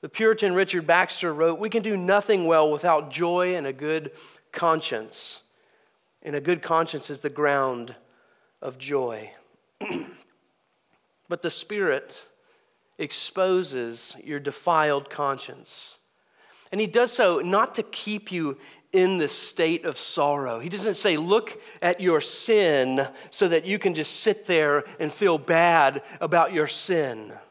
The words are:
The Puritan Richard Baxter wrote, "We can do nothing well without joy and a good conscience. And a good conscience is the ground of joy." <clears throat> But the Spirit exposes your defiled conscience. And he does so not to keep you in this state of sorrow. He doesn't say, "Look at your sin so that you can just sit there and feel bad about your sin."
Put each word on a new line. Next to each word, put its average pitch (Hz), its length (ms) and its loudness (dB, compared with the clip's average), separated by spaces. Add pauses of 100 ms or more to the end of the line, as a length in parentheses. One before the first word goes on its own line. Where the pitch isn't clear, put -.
The 156 80 -12
Puritan 214 420 2
Richard 180 340 0
Baxter 175 460 2
wrote, 160 260 2
"We 208 120 -4
can 226 120 0
do 208 140 -2
nothing 190 480 2
well 160 260 6
without 151 400 0
joy 175 440 0
and 151 120 -4
a 135 60 -4
good 151 400 -6 (400)
conscience. 156 880 -2 (840)
And 147 140 -6
a 143 60 -4
good 170 180 0
conscience 160 480 -2
is 139 120 -10
the 147 100 -4
ground 135 640 0 (640)
of 127 160 -10
joy." 127 560 -4 (480)
<clears throat> 208 60 -8 (1400)
But 170 140 -8
the 170 100 -4
Spirit 180 760 -4 (720)
exposes 147 1200 -2
your 147 160 -8
defiled 143 680 0
conscience. - 880 -8 (760)
And 196 120 -4
he 214 40 0
does 240 240 2
so 180 280 4
not 190 380 2
to 226 60 -4
keep - 480 -8
you 160 280 -4 (340)
in 185 240 4
this 151 160 0
state 165 540 -2
of 156 100 -4
sorrow. 143 640 -2
He 139 100 -8
doesn't 196 280 -4
say, 175 200 0
"Look 196 420 0 (220)
at 175 200 0
your 170 200 4
sin 139 880 2 (220)
so 190 180 2
that 165 160 2
you 190 140 -2
can - 160 0
just 156 260 -2
sit 202 260 0
there 147 380 2 (140)
and 151 120 -2
feel 175 280 2
bad 160 640 4 (180)
about 165 320 2
your 151 140 0
sin." 127 680 -2 (180)